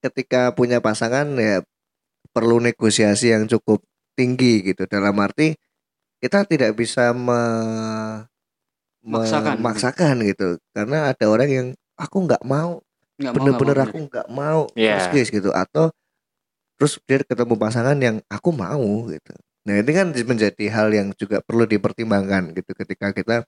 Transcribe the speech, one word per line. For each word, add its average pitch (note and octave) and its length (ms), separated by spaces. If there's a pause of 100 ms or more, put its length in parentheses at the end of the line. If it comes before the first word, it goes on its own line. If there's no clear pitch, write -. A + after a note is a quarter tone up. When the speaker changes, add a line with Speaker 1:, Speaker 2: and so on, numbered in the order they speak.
Speaker 1:
ketika B2+ 500
punya B2 280
pasangan A#2 560
ya G#2+ 260 (680)
perlu A#2 300
negosiasi A2+ 720
yang A2 160
cukup G#2+ 340 (320)
tinggi B2 520
gitu. F#2+ 200
Dalam G2+ 320
arti D3 380 (600)
kita G3+ 280
tidak C3 300
bisa A#2+ 380
me-, A2+ 1120 (760)
Speaker 2:
Memaksakan. A2+ 560
Speaker 1:
memaksakan B2 580 (120)
gitu. G2 220 (220)
Karena C#3 380
ada B2+ 180
orang A2+ 220
yang, C3 180 (280)
"Aku - 280
nggak C#3+ 200
mau. D#3 420 (320)
Speaker 2:
Nggak C3+ 160
mau, - 60
Speaker 1:
Bener-bener C3+ 360
Speaker 2:
nggak C3+ 120
mau, - 40
Speaker 1:
aku E3 160
nggak - 240
mau." D3 300 (140)
Speaker 3:
Iya. A2 240
Speaker 1:
First F#2 120
kiss B2 200
gitu. G2+ 200
Atau D3+ 380 (880)
terus D3 260
dia C3+ 160
ketemu A#2+ 380
pasangan A#2 400
yang, A#2 300
"Aku G#2+ 240
mau," C3 340 (220)
gitu. D#2+ 260 (300)
Nah, G2+ 140
ini G#2+ 140
kan F#3 240
menjadi A2+ 540
hal G#2+ 220
yang G#2 220
juga G2 280
perlu A#2 240
dipertimbangkan G2 880
gitu F2+ 220
ketika G2 380
kita A2+ 360